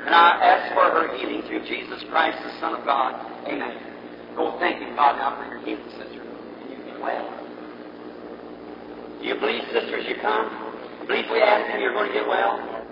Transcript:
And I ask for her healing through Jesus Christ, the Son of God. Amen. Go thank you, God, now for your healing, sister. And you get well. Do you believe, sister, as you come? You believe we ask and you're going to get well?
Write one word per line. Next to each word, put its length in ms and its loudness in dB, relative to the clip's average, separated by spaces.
And 120 4
I 260 10
ask 320 6
for 100 6
her 320 4
healing 320 -2
through 160 -2
Jesus 460 -6
Christ, 340 2
the 160 -10
Son 160 -2
of 80 -8
God. 320 2
Amen. 300 -4
Go 240 0
thank 220 0
you, 140 -8
God, 200 6
now 240 -2
for 80 -8
your 160 -10
healing, 320 -6
sister. 240 -12
And 520 -12
you 120 -10
get 160 -10
well. 280 -2
Do 60 -6
you 120 0
believe, 320 0
sister, 240 2
as 160 -4
you 80 0
come? 300 2
You 80 -10
believe 240 2
we 80 4
ask 320 6
and 80 -2
you're 140 0
going 180 0
to 20 -4
get 140 2
well? 320 2